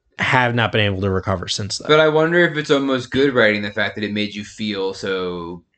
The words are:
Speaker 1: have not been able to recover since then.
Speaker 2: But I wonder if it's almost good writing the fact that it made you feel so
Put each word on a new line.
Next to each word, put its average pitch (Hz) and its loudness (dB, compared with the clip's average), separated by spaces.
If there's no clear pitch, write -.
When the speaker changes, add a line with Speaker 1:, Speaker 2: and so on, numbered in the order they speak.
Speaker 1:
have 123 2
not 113 2
been 110 2
able 101 0
to 101 0
recover 92 -2
since - -6
then. - -12
Speaker 2:
But 151 6
I 156 6
wonder 160 2
if 160 2
it's 151 -4
almost 135 0
good 135 2
writing 107 4
the 101 -6
fact 101 -4
that 107 -6
it 101 -4
made 104 -4
you 104 -10
feel 98 -6
so 90 -6